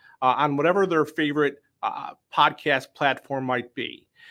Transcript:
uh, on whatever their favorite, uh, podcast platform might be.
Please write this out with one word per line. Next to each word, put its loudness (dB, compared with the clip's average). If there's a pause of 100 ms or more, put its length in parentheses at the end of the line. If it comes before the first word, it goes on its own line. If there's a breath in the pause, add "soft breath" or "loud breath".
(220 soft breath)
uh, 4
on 0
whatever 2
their 2
favorite, -2 (240)
uh, -8 (200)
podcast 2
platform -2
might -4
be. -10 (240 loud breath)